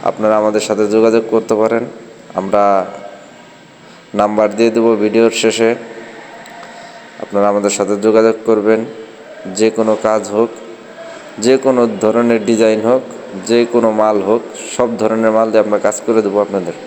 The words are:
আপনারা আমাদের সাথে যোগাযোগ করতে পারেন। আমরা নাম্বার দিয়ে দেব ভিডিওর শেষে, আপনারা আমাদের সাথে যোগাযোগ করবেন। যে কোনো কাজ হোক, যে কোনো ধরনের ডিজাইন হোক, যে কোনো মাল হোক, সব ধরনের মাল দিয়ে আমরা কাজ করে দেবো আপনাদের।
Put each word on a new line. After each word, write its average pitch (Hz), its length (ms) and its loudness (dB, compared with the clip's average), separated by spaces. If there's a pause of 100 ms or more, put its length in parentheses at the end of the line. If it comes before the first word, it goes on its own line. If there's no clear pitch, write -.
আপনারা 107 320 0
আমাদের 107 260 0
সাথে 101 160 0 (120)
যোগাযোগ 113 280 4 (100)
করতে 110 280 0
পারেন। 113 220 0 (560)
আমরা 98 240 2 (1600)
নাম্বার 107 340 2
দিয়ে 113 200 4
দেব 117 100 2 (180)
ভিডিওর 113 380 2
শেষে, 113 280 2 (1500)
আপনারা 101 280 0
আমাদের 101 260 0
সাথে 101 160 -2 (120)
যোগাযোগ 110 300 4 (100)
করবেন। 110 340 2 (800)
যে 110 80 4 (100)
কোনো 110 160 0 (140)
কাজ 110 160 2 (120)
হোক, 113 140 2 (920)
যে 117 140 2 (120)
কোনো 127 160 2 (220)
ধরনের 117 360 2 (100)
ডিজাইন 110 380 2
হোক, 131 140 2 (480)
যে 120 100 4 (140)
কোনো 113 160 2 (100)
মাল 107 180 2 (100)
হোক, 117 140 0 (340)
সব 123 140 0 (120)
ধরনের 110 300 0
মাল 110 200 2
দিয়ে 110 140 4
আমরা 104 200 0
কাজ 104 100 0 (100)
করে 110 160 2
দেবো 101 240 0
আপনাদের। 95 300 -6 (120)